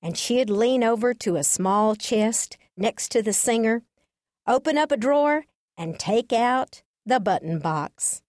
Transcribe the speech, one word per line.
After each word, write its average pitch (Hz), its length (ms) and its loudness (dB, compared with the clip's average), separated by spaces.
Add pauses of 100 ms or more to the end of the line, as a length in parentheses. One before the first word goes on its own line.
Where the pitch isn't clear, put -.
and 165 160 -6
she'd 240 320 0
lean 233 340 2
over 233 320 0
to 185 200 -2
a 147 80 -2
small 208 520 2
chest 214 640 -2 (180)
next - 360 -4
to 233 100 2
the 208 120 -2
singer, 226 500 0 (600)
open 262 320 2
up 302 140 2
a 285 60 2
drawer, 294 480 2 (320)
and 165 200 -8
take 220 360 0
out 247 500 0 (220)
the 247 140 2
button 170 400 -2
box. - 680 -4